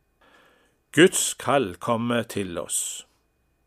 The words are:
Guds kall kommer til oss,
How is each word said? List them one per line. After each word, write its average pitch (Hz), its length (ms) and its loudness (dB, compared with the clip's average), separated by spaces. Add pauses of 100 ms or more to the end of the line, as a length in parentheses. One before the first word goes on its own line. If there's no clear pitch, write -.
(960)
Guds - 380 4
kall 123 420 0
kommer 120 480 -2
til 92 340 -8
oss, - 480 -8 (600)